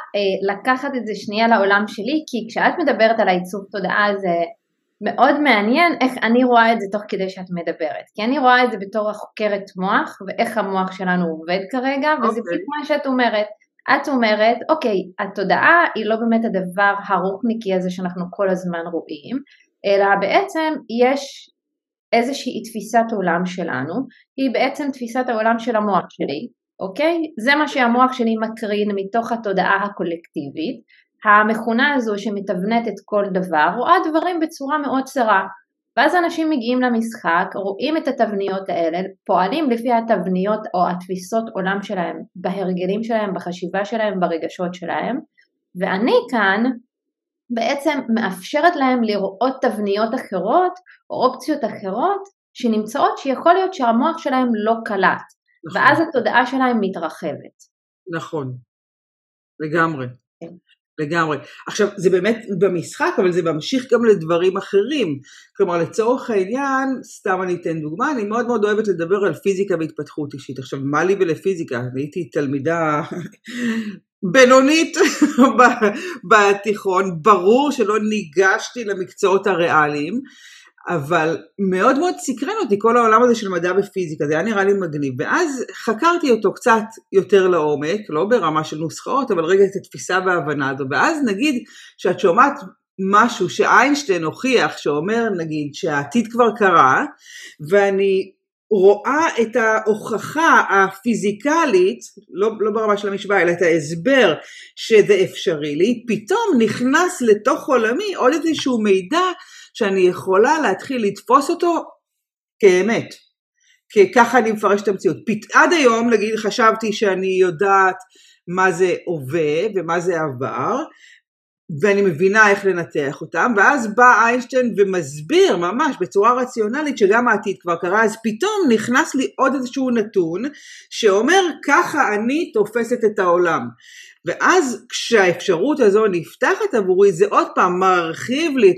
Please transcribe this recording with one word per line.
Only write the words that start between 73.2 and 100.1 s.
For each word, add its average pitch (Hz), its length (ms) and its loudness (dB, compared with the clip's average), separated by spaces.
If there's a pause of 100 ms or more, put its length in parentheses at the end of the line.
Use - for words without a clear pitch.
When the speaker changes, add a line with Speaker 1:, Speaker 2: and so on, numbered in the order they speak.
Speaker 2:
<laughs> 220 800 -6
בינונית 262 640 6 (280)
<laughs> 240 340 4
ב-, 233 300 4 (400)
בתיכון, 196 920 2
ברור 220 500 4
שלא 214 280 0
ניגשתי 208 840 -2
למקצועות 196 640 -2
הריאליים, 156 720 0 (680)
אבל 160 480 -2 (320)
מאוד 226 300 2
מאוד 359 180 0
סקרן 277 460 -6
אותי 208 160 0
כל 226 180 2
העולם 226 260 4
הזה 240 120 4
של 214 140 -6
מדע 180 300 -2
ופיזיקה, 160 480 -4
זה 151 60 0
היה 165 100 0
נראה 202 200 0
לי 202 100 4
מגניב, 147 460 -4
ואז 262 540 -2
חקרתי 302 580 0
אותו 208 220 2
קצת 220 300 2 (300)
יותר 185 340 4
לעומק, 151 640 0
לא 156 200 -2
ברמה 160 340 2
של 156 140 -10
נוסחאות, 208 540 -4
אבל 170 120 0
רגע 196 200 4
את 196 120 0
התפיסה - 500 -6
וההבנה 147 440 -2
הזו, 139 220 -6
ואז 262 340 0
נגיד 240 380 -2 (340)
שאת 180 220 -2
שומעת 226 400 4 (520)
משהו 208 380 2
שאיינשטיין 208 760 2
הוכיח, 160 540 0
שאומר 196 600 -2
נגיד 156 360 -6
שהעתיד 156 580 -2
כבר 233 260 2
קרה, 170 480 4 (640)
ואני 196 640 2 (400)
רואה 214 560 4 (140)
את 220 140 -2
ההוכחה 220 1120 2